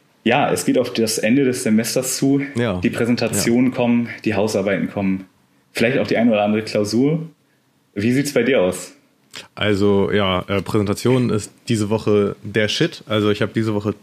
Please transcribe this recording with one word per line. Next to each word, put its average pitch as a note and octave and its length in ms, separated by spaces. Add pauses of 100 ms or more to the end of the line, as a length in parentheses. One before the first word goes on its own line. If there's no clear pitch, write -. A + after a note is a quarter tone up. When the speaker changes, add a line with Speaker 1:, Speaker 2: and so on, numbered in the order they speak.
(240)
Speaker 1:
ja, C3+ 280
es - 120
geht C3 140
auf B2 140
das A2 260
Ende C3 260
des B2+ 180
Semesters A#2 540
zu. C#3 240 (160)
Speaker 2:
Ja. A2 240
Speaker 1:
Die - 100
Präsentationen A#2+ 800
Speaker 2:
Ja. - 60
Speaker 1:
kommen, A#2+ 320 (160)
die G#2+ 100
Hausarbeiten G2 560
kommen. F#2+ 340 (480)
Vielleicht A#2+ 260
auch G#2 80
die A2 100
eine A#2 160
oder G#2 100
andere G#2+ 200
Klausur. B2 680 (680)
Wie G#2 180
sieht's C#3 200
bei B2 120
dir B2 180
aus? - 320 (600)
Speaker 2:
Also, G2+ 560
ja, F#2+ 380
äh, G2 140
Präsentation A2+ 680
ist - 220 (160)
diese G#2+ 220
Woche G#2 520
der G#2+ 260
Shit. - 380
Also G#2+ 240
ich G#2 120
habe G#2+ 120
diese A2 200
Woche G#2 280